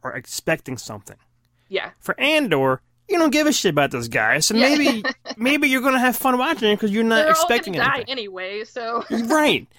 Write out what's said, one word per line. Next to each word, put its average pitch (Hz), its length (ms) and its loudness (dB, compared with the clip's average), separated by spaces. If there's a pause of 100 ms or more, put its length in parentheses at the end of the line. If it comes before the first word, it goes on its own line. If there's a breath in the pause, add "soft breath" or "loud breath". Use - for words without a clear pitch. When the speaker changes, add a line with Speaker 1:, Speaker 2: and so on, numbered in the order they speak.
Speaker 1:
are 131 100 -8
expecting - 640 -6
something. 104 380 -16 (520)
Speaker 2:
Yeah. - 300 -6
Speaker 1:
For - 220 -6
Andor, 165 640 0 (260)
you 370 100 0
don't 320 140 4
give 302 160 2
a 294 40 4
shit - 180 0
about 143 200 2
this 120 160 -6
guy, 117 320 2
so 180 160 0
Speaker 2:
Yeah. 247 220 4
Speaker 1:
maybe, 277 280 0 (160)
Speaker 2:
<laughs> - 160 -12
Speaker 1:
maybe 285 320 0
you're 262 140 0
gonna 262 160 2
have 247 160 2
fun 254 240 0
watching 254 320 0
it 208 80 2
'cause 208 140 -2
you're 226 100 0
not 226 140 2
Speaker 2:
They're 220 100 4
all 320 60 4
Speaker 1:
expecting 285 400 2
Speaker 2:
gonna 240 140 0
die 277 100 0
Speaker 1:
anything. 247 160 -8
Speaker 2:
anyway, 202 520 -8
so. 233 420 -8
<laughs> - 40 -16
Speaker 1:
Right. 233 560 0 (120)